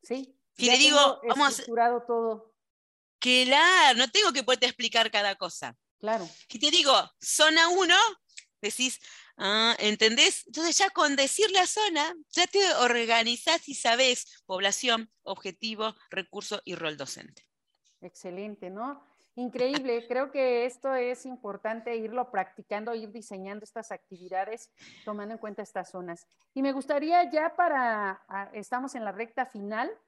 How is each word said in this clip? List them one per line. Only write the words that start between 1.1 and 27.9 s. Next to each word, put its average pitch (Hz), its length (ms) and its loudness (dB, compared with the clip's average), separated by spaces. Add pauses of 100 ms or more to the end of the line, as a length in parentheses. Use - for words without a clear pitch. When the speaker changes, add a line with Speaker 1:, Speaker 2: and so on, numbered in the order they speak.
Speaker 2:
"Vamos 277 180 4
a - 20 4
hacer" 269 140 -2
Speaker 1:
estructurado 240 440 0
todo. 226 480 -4 (640)
Speaker 2:
Claro, 262 800 6
no 254 120 2
tengo 392 220 2
que 254 120 -4
poderte 254 220 2
explicar 226 440 0
cada 202 240 0
cosa. 147 420 -10 (220)
Speaker 1:
Claro. 208 300 -4 (220)
Speaker 2:
Si 233 80 -14
te 294 120 2
digo, 302 220 4 (260)
"Zona 320 500 4
uno", 359 280 4 (640)
decís, 247 400 -4 (380)
"Ah, 220 400 2
¿entendés?". 226 680 2
Entonces 311 300 -2
ya 392 140 4
con 294 260 2
decir 320 340 2
la 370 160 2
zona, 349 480 -2 (140)
ya 349 180 0
te 381 280 2
organizás 240 920 2
y 269 60 -12
sabés 247 680 0
población, 196 680 -2 (120)
objetivo, 214 720 -8 (160)
recurso 202 560 -10
y 180 80 -10
rol 160 240 -6
docente. - 500 -14 (540)
Speaker 1:
Excelente, 196 680 -14
¿no? 247 340 -10 (340)
Increíble. 247 680 -4
<laughs> - 40 -20
Creo 269 200 -2
que 254 360 0
esto 269 280 -6
es 247 300 -4
importante 226 720 -8
irlo 226 340 -6
practicando, 208 640 -6
ir 220 160 -10
diseñando 208 540 -14
estas 220 260 -14
actividades, 190 800 -10 (360)
tomando 208 260 -10
en 220 60 -12
cuenta 214 240 -12
estas 185 280 -10
zonas. 175 360 -14 (260)
Y 269 80 -6
me 269 120 0
gustaría 302 580 0
ya 320 260 -2
para, 233 720 0